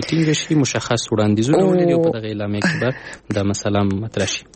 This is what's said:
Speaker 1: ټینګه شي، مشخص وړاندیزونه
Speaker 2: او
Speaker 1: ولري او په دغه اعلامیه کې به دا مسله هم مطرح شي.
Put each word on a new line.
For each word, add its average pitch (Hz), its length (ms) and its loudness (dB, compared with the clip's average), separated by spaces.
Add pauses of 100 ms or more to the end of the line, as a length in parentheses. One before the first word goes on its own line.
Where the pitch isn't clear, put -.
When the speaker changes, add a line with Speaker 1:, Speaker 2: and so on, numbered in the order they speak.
Speaker 1:
ټینګه 156 220 2
شي، 151 240 -2
مشخص 120 460 0 (120)
وړاندیزونه 110 500 2
Speaker 2:
او 190 80 4
Speaker 1:
ولري 175 220 4
او 170 80 2
په 165 80 2
دغه 110 180 -4
اعلامیه 104 320 -4
کې 165 220 0
به 117 80 0 (460)
دا 101 80 0
مسله 101 380 0
هم 101 80 2 (140)
مطرح 101 220 -2
شي. - 180 -6 (120)